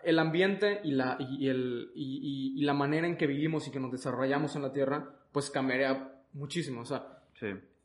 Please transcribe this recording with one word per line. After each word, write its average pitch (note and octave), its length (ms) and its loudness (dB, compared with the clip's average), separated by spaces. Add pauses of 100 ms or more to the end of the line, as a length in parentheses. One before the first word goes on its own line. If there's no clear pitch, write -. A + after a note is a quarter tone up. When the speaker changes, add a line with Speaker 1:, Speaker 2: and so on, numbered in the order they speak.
Speaker 1:
el E3 160 6
ambiente F#3+ 640 4
y D3+ 80 -2
la, C3 280 2
y, C3+ 260 -4
y - 20 4
el, B2+ 460 -2
y, C3+ 600 -4
y, C#3+ 40 -4
y C#3+ 40 2
la C#3+ 100 4
manera D3+ 320 2
en E3+ 100 0
que E3 100 2
vivimos D3+ 420 0
y - 20 -8
que C3+ 100 -6
nos B2+ 120 -4
desarrollamos C3+ 640 0
en C#3+ 60 -2
la C3+ 100 -4
Tierra, C#3 400 0 (200)
pues, C#3 180 -2
cambiaría C3+ 640 0 (200)
muchísimo. C#3 480 -6
O A#2 40 -10
sea, C3 360 -8 (180)
Speaker 2:
Sí. G#2+ 100 -4 (360)